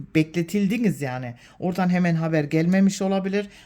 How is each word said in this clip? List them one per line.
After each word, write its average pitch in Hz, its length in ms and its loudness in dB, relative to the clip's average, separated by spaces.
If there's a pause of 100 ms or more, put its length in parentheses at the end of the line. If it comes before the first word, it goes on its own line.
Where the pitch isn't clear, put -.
(140)
bekletildiniz 175 880 0
yani. 127 320 -8 (240)
Oradan 180 300 -2
hemen 180 260 2
haber 160 300 0
gelmemiş 185 580 2
olabilir 196 460 -2 (180)